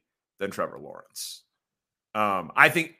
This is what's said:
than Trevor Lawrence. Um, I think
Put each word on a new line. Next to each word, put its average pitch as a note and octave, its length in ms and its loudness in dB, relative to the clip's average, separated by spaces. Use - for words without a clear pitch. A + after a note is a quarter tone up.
than G2 100 -4
Trevor E2 300 -6
Lawrence. - 640 -16
Um, G2 400 0
I D3 140 8
think E3 300 -4